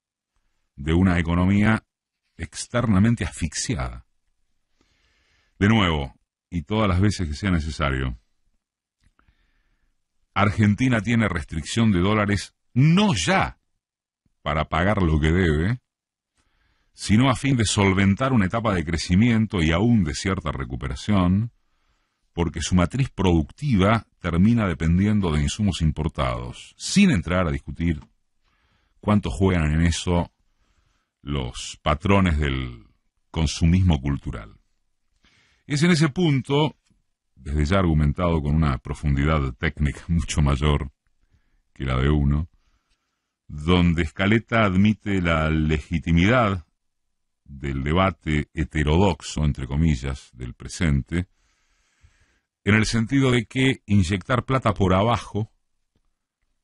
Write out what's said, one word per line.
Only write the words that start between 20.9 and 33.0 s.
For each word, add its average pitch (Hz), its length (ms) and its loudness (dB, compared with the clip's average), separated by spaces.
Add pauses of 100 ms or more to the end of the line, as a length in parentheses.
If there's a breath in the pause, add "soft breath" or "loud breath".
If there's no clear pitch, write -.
porque 80 280 -4
su 90 140 -2
matriz 90 340 0
productiva 95 960 0 (120)
termina 98 480 2
dependiendo 90 640 0
de 76 100 2
insumos 87 400 -2
importados, 65 960 -4
sin 196 340 2
entrar 90 360 0
a 73 40 -2
discutir 78 480 -4 (1000)
cuánto 101 300 0
juegan 87 440 0
en 80 80 0
eso 85 500 -2 (920)
los 67 600 -8
patrones 90 560 2
del 65 480 -4 (460)